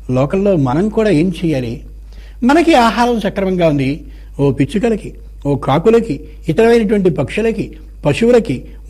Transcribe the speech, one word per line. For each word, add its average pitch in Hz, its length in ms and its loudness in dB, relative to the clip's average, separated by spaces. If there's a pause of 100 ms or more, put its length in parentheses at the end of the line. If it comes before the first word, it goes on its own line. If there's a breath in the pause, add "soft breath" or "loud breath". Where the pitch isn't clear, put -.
(100)
లోకంలో 185 460 0
మనం 147 320 0
కూడా 214 220 0
ఏం 185 220 2 (120)
చేయాలి? 127 360 -4 (640 soft breath)
మనకి 311 320 4
ఆహారం 233 460 2
సక్రమంగా 190 480 0
ఉంది, 143 360 -2 (360 soft breath)
ఓ 143 120 2
పిచ్చుకలకి, 196 640 -2 (320)
ఓ 143 80 0
కాకులకి, 170 640 2 (280 loud breath)
ఇతరమైనటువంటి 214 640 2
పక్షులకి, 208 600 -4 (340 loud breath)
పశువులకి, 151 560 2 (280 loud breath)